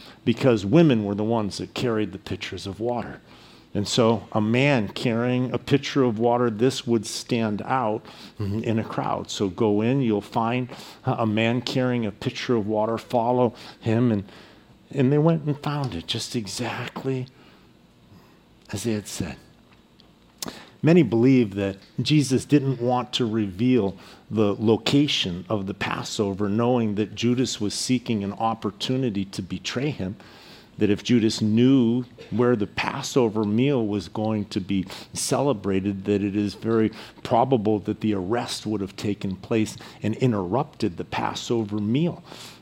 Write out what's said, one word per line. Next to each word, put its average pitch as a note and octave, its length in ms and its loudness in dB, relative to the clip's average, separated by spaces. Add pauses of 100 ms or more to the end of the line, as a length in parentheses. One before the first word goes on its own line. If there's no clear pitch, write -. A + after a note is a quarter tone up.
(240)
because A#2 400 4
women B2 400 6
were G2+ 100 -2
the G#2 100 -2
ones A2 340 -2
that F#2 160 -10
carried G#2+ 380 -2
the F#2+ 60 -12
pitchers - 480 -10
of F#2+ 140 -8
water. A#2+ 400 -6 (540)
And G2+ 140 -2
so A2+ 420 4
a A2 100 0
man A#2 480 2
carrying B2 640 -2
a A#2+ 60 -2
pitcher C#3 460 2
of A2 160 0
water, A#2+ 280 2
this B2 380 0
would A#2 180 2
stand A2 580 -4
out A#2+ 440 -2 (320)
in A2 400 -2
a A2 60 -2
crowd. - 480 -4
So G2+ 160 0
go G#2 320 2
in, B2+ 200 2
you'll A2 200 2
find A#2+ 480 -2 (360)
a A#2+ 220 0
man A2+ 340 2
carrying B2 460 0
a G2 60 -4
pitcher - 420 -4
of G#2 140 0
water, A2 280 0
follow B2 560 2 (280)
him. A#2 320 2
And, G2+ 120 -2 (680)
and C#3 220 2
they D3 60 4
went D#3+ 260 2
and D3 160 -2
found C#3+ 360 -4
it E2 100 -8
just - 300 -6
exactly A#2+ 920 -6 (1500)
as G2 120 -6
they A#2 80 0
had G#2 160 -4
said. D#2 280 -8 (1400)
Many E3 220 8
believe A#2 520 4
that G2 240 -2 (220)
Jesus C3 440 2
didn't C3+ 360 2
want B2 340 0
to B2+ 120 0
reveal G#2+ 680 2 (340)
the G#2 240 2
location G#2+ 960 2
of G2+ 180 -2
the F#2+ 80 -6
Passover, G2 720 -4
knowing A#2 480 2
that G#2+ 180 -2
Judas A#2+ 460 0
was G2+ 140 -4
seeking A#2+ 480 -2
an G2+ 120 -4
opportunity A2+ 920 -2
to - 160 -10
betray G2+ 480 -6
him, G2 280 -6 (600)
that G#2+ 140 2
if G#2 120 -2
Judas A2+ 380 2
knew A#2+ 640 4 (280)
where A#2+ 240 2
the G#2 120 -2
Passover A2+ 760 0
meal A#2 420 2
was G2+ 220 -4
going A2 380 -2
to - 140 -4
be F#2+ 240 -2 (300)
celebrated, G2+ 880 -2
that G2+ 180 2
it G2+ 140 -2
is G#2 180 -2
very A2 360 2 (320)
probable A#2 560 2
that G2+ 220 -4
the A2 120 0
arrest G#2+ 540 -4
would G#2+ 160 -2
have G2 140 -10
taken G2 400 -4
place A2 420 -2 (240)
and A2 140 0
interrupted G#2 840 0
the F#2 60 -6
Passover A2 760 -4
meal. B2+ 440 0 (400)